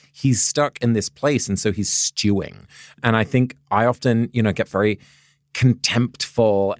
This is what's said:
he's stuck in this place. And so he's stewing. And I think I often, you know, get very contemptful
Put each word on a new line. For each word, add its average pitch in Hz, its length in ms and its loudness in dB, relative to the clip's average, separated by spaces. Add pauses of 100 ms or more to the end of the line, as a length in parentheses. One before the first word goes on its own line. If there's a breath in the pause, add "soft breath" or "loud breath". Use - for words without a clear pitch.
(120)
he's 127 300 0
stuck - 400 -2
in 120 120 2
this 101 140 -2
place. - 400 -2
And 98 100 -2
so 110 140 -2
he's 101 160 -4
stewing. - 800 -2 (380 loud breath)
And 113 120 2
I 110 80 2
think 127 320 0 (140)
I 107 160 2
often, 117 480 0
you 120 80 0
know, 107 100 2
get - 160 -4
very 101 300 0 (560 soft breath)
contemptful 113 1300 0